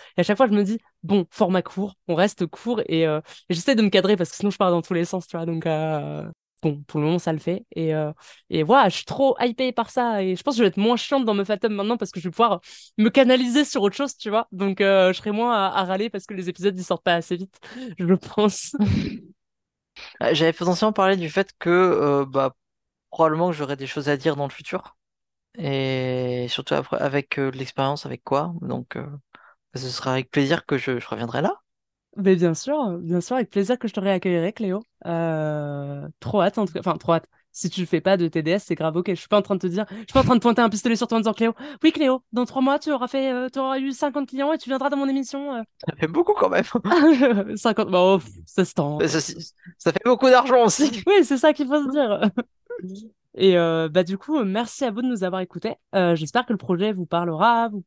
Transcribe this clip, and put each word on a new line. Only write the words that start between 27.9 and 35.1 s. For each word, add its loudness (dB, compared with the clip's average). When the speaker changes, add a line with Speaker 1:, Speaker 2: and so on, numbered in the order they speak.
Speaker 2:
avec -12
quoi. -2
Donc, -8
euh, -10
ce -10
sera -4
avec -4
plaisir 0
que 0
je, -4
je -12
reviendrai -6
là. 0
Speaker 1:
Mais 4
bien 2
sûr, -4
bien -2
sûr, -6
avec -2
plaisir 0
que -6
je -8
te -6
réaccueillerai, 0
Cléo. -4
Euh... -4